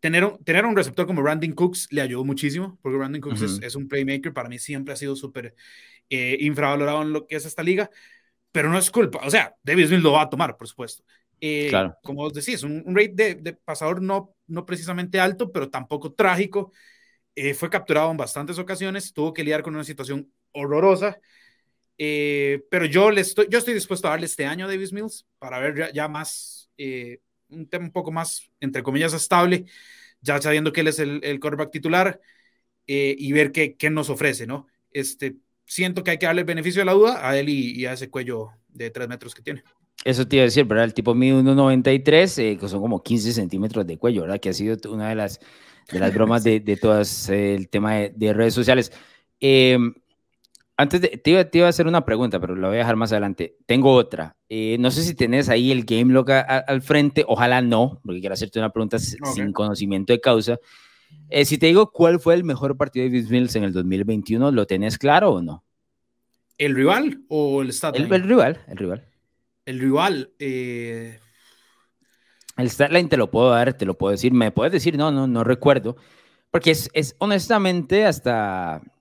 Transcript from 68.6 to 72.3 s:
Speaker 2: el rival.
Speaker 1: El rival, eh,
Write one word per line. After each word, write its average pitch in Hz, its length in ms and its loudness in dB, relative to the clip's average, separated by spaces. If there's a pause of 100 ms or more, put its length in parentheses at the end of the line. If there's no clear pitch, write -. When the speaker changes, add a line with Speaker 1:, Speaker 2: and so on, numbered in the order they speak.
Speaker 2:
el 95 100 -16
rival. 95 300 -8 (580)
Speaker 1:
El 131 140 -10
rival, 139 600 0
eh, 117 800 -8 (1400)